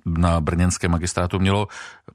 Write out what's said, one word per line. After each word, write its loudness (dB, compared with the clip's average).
na 2
brněnském 0
magistrátu -2
mělo 2